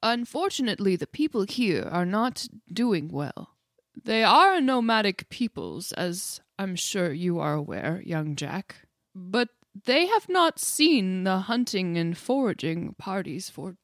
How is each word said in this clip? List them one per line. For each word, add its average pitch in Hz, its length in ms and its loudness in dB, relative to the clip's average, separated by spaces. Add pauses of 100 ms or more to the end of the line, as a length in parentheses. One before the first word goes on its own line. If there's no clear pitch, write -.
Unfortunately, 240 920 0
the - 100 -2
people 269 380 0
here 196 460 0
are 175 160 0
not 220 400 -2 (260)
doing 180 360 0
well. 143 420 -8 (540)
They 220 180 0
are 330 380 8
nomadic 226 720 2
peoples, - 640 -6
as - 480 -6 (180)
I'm 190 180 -4
sure 175 360 -2
you 170 260 0
are 151 160 0
aware, 151 500 -4
young 156 320 -4
Jack. - 400 -8 (380)
But 196 340 -2 (380)
they 294 200 4
have 415 220 2
not 349 300 2
seen 196 680 2
the 190 160 2
hunting 190 560 -2
and 170 200 0
foraging 185 840 -2
parties 190 520 -6
for 180 340 -12